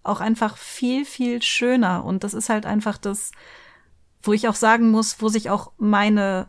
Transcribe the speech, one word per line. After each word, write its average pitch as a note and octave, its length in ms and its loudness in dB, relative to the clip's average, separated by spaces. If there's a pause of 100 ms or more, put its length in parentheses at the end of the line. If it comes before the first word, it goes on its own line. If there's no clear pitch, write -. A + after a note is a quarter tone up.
auch D#3 160 -2
einfach G#3+ 360 0
viel, B3+ 480 -4
viel A#3+ 380 -4
schöner. A3+ 640 2
Und F#3+ 200 -4
das G#3 100 -6
ist A3 140 -6
halt G#3+ 180 0
einfach G#3 300 -2
das, - 360 -6 (920)
wo G#3 100 0
ich A3 160 2
auch G#3 60 0
sagen A3+ 360 4
muss, A3 300 2
wo A3 80 0
sich G#3+ 220 -2
auch G#3 260 -4
meine, G#3 720 2